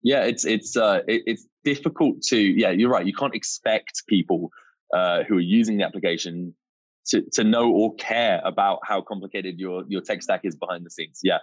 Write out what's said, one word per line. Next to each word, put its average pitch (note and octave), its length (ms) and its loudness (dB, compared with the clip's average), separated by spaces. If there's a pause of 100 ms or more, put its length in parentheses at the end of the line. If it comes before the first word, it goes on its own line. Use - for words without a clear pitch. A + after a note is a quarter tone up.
Yeah, B2+ 200 4
it's, A2+ 220 0
it's, G#2+ 320 -2
uh, G#2 300 4
it, A2+ 180 0
it's A2+ 220 -4 (160)
difficult C#3+ 680 0
to, B2+ 80 2
yeah, G2+ 320 4
you're G2 200 2
right. A#2 160 2
You G2 80 -2
can't C#3 220 -4
expect - 720 -4
people, E2+ 440 0 (420)
uh, F2 300 0
who G2+ 140 0
are F2+ 40 4
using G#2+ 360 2
the G2+ 60 0
application E2+ 720 -4 (520)
to, - 160 2 (100)
to B2+ 100 0
know A#2 280 4
or G#2+ 240 2
care A2 480 0
about F#2+ 400 0
how G2+ 180 -2
complicated F#2 580 -10
your, F#2 280 -6
your G2 140 -4
tech G2 200 -6
stack F#2 220 -4
is F2+ 120 -6
behind F2 300 -10
the E2+ 40 -20
scenes. D#2+ 340 -16
Yeah F2+ 200 0